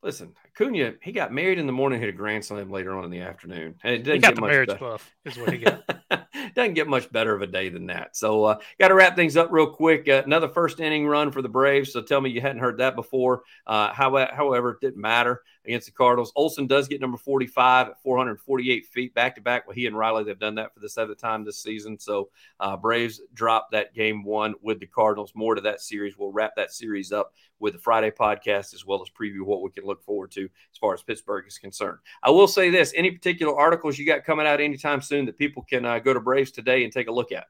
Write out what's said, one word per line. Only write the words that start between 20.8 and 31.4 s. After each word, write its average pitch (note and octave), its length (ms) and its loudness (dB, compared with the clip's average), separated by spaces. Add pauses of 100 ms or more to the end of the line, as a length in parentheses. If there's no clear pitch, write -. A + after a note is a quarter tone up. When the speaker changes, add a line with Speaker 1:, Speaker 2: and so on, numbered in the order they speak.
Speaker 1:
the G#2 80 -14
seventh G#2+ 300 -6
time A2 260 -6
this G#2 160 -14
season. G#2+ 380 -10
So, G2+ 300 -4 (300)
uh, G2 160 -4
Braves A2+ 460 -2 (120)
drop A2+ 380 0
that G#2 220 -2
game G#2+ 300 -2
one G#2+ 380 -4
with G#2 200 -4
the G2 60 -18
Cardinals. G#2+ 460 0
More A2 220 -2
to G2+ 60 -6
that G#2 180 -4
series. G2+ 380 -10
We'll G2+ 160 -8
wrap G#2+ 240 -2
that G2+ 160 -6
series G2+ 400 -8
up G#2 200 -4 (260)
with G#2 140 -2
the F2 60 -16
Friday A2+ 320 2
podcast G#2 640 -2
as F#2+ 120 -20
well G2 180 -4
as - 80 -18
preview G2+ 320 -10
what G2 180 -4
we F#2+ 80 -8
can F#2+ 160 -16
look G2 180 -8
forward G2 280 -8
to G2 140 -8
as - 340 -20
far G2+ 160 0
as - 80 -14
Pittsburgh G2+ 440 -8